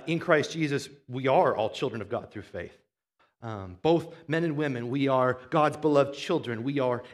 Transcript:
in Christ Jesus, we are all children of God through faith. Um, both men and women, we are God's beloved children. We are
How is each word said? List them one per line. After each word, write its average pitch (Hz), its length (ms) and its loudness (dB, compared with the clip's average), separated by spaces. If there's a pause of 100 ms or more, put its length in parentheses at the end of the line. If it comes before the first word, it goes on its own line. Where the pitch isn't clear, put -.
in 165 100 0
Christ 151 360 2
Jesus, 147 340 -2 (220)
we 131 180 -4
are 139 300 4
all 107 120 0
children 120 320 -6
of 95 60 -8
God 98 240 -6
through 101 120 -12
faith. - 340 -12 (640)
Um, 98 400 -10
both 165 340 2 (140)
men 165 160 0
and 151 100 -2
women, 127 340 -4
we 135 200 0
are 127 280 4 (120)
God's 151 260 2
beloved 147 380 4
children. 120 500 -4
We 139 160 -2
are 123 240 0 (100)